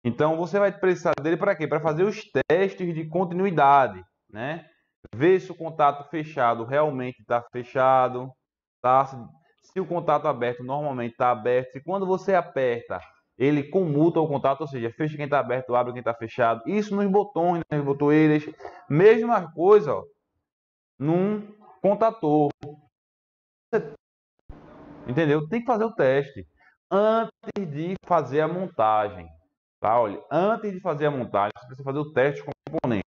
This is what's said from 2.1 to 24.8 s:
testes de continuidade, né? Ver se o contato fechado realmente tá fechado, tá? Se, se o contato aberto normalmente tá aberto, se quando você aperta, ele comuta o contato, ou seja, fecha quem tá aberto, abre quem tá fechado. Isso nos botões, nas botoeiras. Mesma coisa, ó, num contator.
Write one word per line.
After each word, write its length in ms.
testes 480
de 140
continuidade, 920
né? 360
Ver 240
se 120
o 40
contato 540
fechado 560
realmente 580
tá 180
fechado, 760
tá? 240
Se, 100
se 180
o 60
contato 420
aberto 360
normalmente 520
tá 160
aberto, 400
se 100
quando 240
você 280
aperta, 680
ele 260
comuta 560
o 80
contato, 340
ou 60
seja, 240
fecha 240
quem 140
tá 100
aberto, 360
abre 180
quem 100
tá 100
fechado. 520
Isso 280
nos 160
botões, 600
nas 140
botoeiras. 580
Mesma 640
coisa, 400
ó, 100
num 560
contator. 680